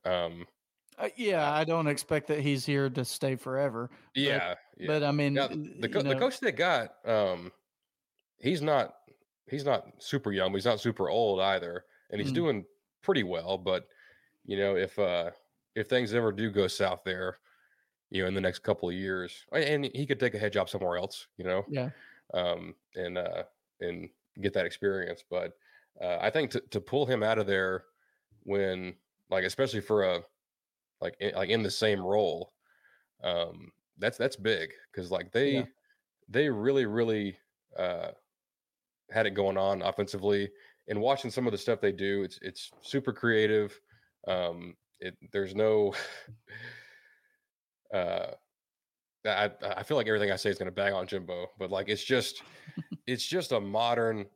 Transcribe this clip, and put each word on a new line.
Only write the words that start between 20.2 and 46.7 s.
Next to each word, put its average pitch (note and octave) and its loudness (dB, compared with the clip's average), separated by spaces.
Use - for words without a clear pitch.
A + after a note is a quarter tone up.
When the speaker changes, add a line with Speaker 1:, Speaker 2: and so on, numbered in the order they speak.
Speaker 1:
a G#2 -4
head G2+ 0
job F#2+ 2
somewhere F2+ -2
else, - -6
you F#2 -10
know? F#2 0
Speaker 2:
Yeah. C#3 -4
Speaker 1:
Um, F2 -2
and, F2+ -4
uh, E2+ -4
and F2 -6
get F#2+ 0
that F#2 2
experience. F2+ -2
But, F2+ -4
uh, F2 -2
I G#2+ 2
think D3 0
to, - -2
to - -6
pull C#3 0
him A#2+ 2
out A2 4
of G2 0
there F#2 2
when, F#2 -2
like, F#2+ 0
especially A2 0
for G#2 4
a, F2 2
like, F2 -6
i-, G2+ 0
like, F#2+ -2
in A2+ 2
the F#2+ 0
same G#2 2
role, F#2 0
um, E2+ -4
that's, A#2 -2
that's B2+ -2
big F#2+ -2
'cause, F2+ -6
like, F2+ -4
they, C#3 4
Speaker 2:
Yeah. C3 2
Speaker 1:
they C#3 2
really, B2+ 2
really, G#2+ 0
uh, F2 -2
had A2+ 2
it G2+ 2
going G2 2
on F#2+ 2
offensively. G2+ 0
And G#2 -2
watching B2+ 0
some B2 -2
of A2 2
the G2+ -2
stuff A2+ 0
they G2+ 4
do, G2 0
it's, - -8
it's - -12
super C3 -2
creative. G#2+ 4
Um, F2 -2
it, F#2 -10
there's G2 -2
no, G#2+ 4
<laughs> - -16